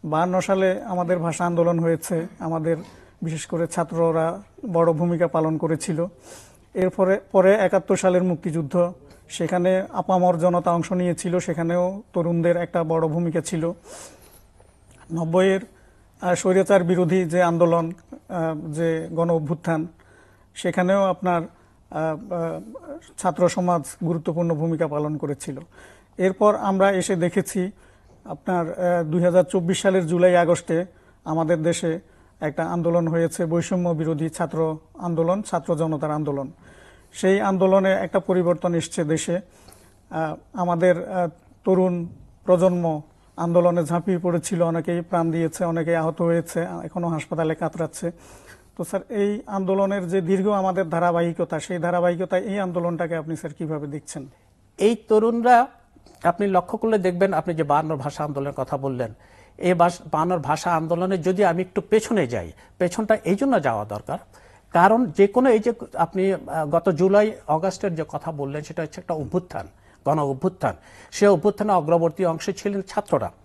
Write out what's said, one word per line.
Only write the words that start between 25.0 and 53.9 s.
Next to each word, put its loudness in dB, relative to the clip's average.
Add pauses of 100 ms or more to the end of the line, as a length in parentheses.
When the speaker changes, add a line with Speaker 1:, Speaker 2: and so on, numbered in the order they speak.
Speaker 1:
করেছিল। -8 (580)
এরপর 4
আমরা 2
এসে 0
দেখেছি -2 (540)
আপনার, -4
আহ, 0
দুই 0
হাজার 6
চব্বিশ 0
সালের 4
জুলাই 6
আগস্টে 2 (400)
আমাদের 0
দেশে 0 (400)
একটা -4
আন্দোলন 0
হয়েছে, 0
বৈষম্য -2
বিরোধী -2
ছাত্র -4 (200)
আন্দোলন, 0
ছাত্র -2
জনতার -2
আন্দোলন। -4 (600)
সেই 2
আন্দোলনে 4
একটা 0
পরিবর্তন 0
এসছে -2
দেশে। -2 (720)
আহ, -4 (160)
আমাদের, 2
আহ, -2 (360)
তরুণ 2 (380)
প্রজন্ম 2 (340)
আন্দোলনে 2
ঝাঁপিয়ে -2
পড়েছিল, -2
অনেকেই -2
প্রাণ -2
দিয়েছে, -2
অনেকেই -2
আহত -2
হয়েছে, -2 (180)
এখনো -6
হাসপাতালে -4
কাতরাচ্ছে। -6 (640)
তো -6
স্যার, -6
এই -2
আন্দোলনের -2
যে 0
দীর্ঘ 0
আমাদের 0
ধারাবাহিকতা, 0
সেই -8
ধারাবাহিকতায় 0
এই -4
আন্দোলনটাকে -4
আপনি, -6
স্যার, -10
কিভাবে -6
দেখছেন? -12 (520)